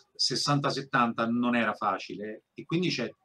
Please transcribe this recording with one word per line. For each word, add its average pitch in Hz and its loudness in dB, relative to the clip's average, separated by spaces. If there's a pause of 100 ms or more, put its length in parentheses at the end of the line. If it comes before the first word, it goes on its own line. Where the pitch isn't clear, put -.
(160)
sessanta 143 0
settanta 120 0
non 120 2
era 110 2
facile, 98 -4
e - -14
quindi 165 0
c'è, 120 -2 (160)